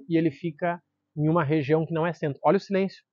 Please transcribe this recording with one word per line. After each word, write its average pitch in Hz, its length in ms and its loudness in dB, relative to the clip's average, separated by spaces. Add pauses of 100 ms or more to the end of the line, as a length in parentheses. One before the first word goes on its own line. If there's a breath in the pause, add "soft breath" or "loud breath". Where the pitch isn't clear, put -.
e 165 100 0
ele 160 140 2
fica 170 500 -6 (360)
em 151 100 0
uma 165 160 2
região 156 420 0
que 156 80 -6
não 160 140 -2
é 170 60 -4
centro. 147 280 -6
Olha 160 140 4
o 190 60 0
silêncio, 190 520 -4